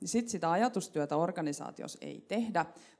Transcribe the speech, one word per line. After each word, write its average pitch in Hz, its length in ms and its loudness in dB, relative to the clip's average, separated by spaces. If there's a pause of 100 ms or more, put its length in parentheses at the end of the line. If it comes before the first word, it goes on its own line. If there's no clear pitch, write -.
niin 180 60 -8
sit 233 220 0
sitä 165 220 0
ajatustyötä 175 640 2
organisaatiossa 156 840 -2
ei 143 260 -10
tehdä, 202 380 0 (340)